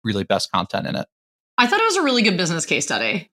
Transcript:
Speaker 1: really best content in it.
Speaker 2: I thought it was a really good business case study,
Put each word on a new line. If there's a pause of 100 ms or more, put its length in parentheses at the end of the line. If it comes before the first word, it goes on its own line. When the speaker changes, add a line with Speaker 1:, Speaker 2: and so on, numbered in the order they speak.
Speaker 1:
really
best
content
in
it. (520)
Speaker 2:
I
thought
it
was
a
really
good
business
case
study,